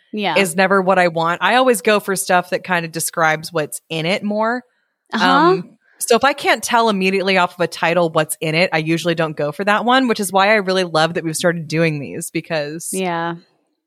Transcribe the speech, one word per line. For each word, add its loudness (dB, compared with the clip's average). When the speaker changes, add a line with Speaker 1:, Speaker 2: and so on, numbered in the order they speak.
Speaker 1:
Yeah. -2
Speaker 2:
is 0
never 4
what 2
I 4
want. -2
I 2
always 2
go 2
for -4
stuff 0
that -4
kind -2
of -12
describes -2
what's -6
in -4
it -2
more. -2
Speaker 1:
Uh-huh. 0
Speaker 2:
Um, 2
so 2
if 2
I 4
can't 0
tell 2
immediately 0
off 2
of -4
a 0
title 0
what's -2
in -4
it, 2
I 0
usually -2
don't -4
go -4
for -8
that 0
one, 2
which 0
is -4
why 4
I 6
really 2
love 0
that -4
we've -4
started -2
doing 0
these -10
because -6
Speaker 1:
Yeah. -2